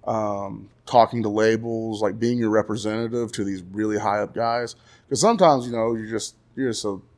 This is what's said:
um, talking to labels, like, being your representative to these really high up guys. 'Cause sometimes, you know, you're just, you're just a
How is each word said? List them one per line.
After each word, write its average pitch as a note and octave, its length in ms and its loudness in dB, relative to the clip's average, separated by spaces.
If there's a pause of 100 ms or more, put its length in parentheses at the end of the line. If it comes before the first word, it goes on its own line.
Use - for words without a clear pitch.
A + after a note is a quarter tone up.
um, G#2 640 -4 (160)
talking A#2 380 4
to G#2+ 60 0
labels, A2+ 720 0
like, G#2 180 -2
being A#2+ 180 0
your A2+ 120 0
representative A2 800 -2
to G#2 140 -4
these G2 160 -6 (100)
really G#2+ 260 -2
high G#2 220 0
up G2+ 140 -4
guys. A#2 420 -2 (320)
'Cause C3+ 140 -2
sometimes, F3 440 6
you B2 60 -8
know, A#2 240 0
you're A2 140 -8
just, A2 260 -6 (200)
you're B2+ 160 -2
just - 140 -6
a G2 120 -4 (200)